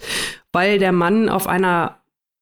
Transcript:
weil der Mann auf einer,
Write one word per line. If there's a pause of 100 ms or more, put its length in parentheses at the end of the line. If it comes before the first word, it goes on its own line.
(520)
weil
der
Mann
auf
einer, (440)